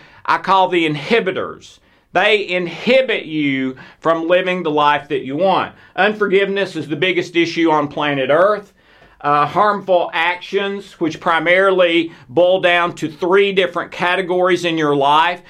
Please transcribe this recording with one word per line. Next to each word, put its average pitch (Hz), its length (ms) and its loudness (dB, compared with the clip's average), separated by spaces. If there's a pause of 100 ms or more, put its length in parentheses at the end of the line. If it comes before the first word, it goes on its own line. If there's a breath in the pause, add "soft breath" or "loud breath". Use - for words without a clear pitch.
(260 loud breath)
I 160 140 0
call 185 280 2
the 175 220 0
inhibitors. 147 920 -4 (340 soft breath)
They 208 340 2
inhibit 185 800 -2
you 139 500 -4 (240 loud breath)
from 165 280 -2
living 180 360 0
the 160 80 -2
life 147 380 2
that 135 140 -4
you 135 140 -8
want. 165 380 0 (200 loud breath)
Unforgiveness 196 800 0
is 156 120 -6
the 151 80 -6
biggest 175 400 -2
issue 165 340 0
on 151 180 2
planet 143 440 -2
Earth. 196 420 2 (480 soft breath)
Uh, 147 240 2
harmful 185 680 0
actions, 190 840 -4
which 160 200 -4
primarily 170 920 2 (180 loud breath)
boil 180 320 2
down 175 340 2
to - 160 -6
three 196 420 2
different 175 380 -2
categories 180 760 0
in 165 120 -2
your 147 180 0
life, 156 540 2